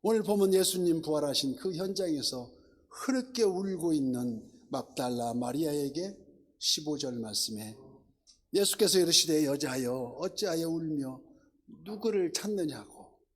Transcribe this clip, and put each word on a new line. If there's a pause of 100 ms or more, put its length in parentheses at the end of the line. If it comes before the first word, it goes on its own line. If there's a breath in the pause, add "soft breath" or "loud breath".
오늘
보면
예수님
부활하신
그
현장에서 (320 soft breath)
흐르게
울고
있는 (200 loud breath)
막달라
마리아에게 (400)
십오
절
말씀에 (800 soft breath)
예수께서
이르시되,
"여자여, (260)
어찌하여
울며 (640 loud breath)
누구를
찾느냐고 (160)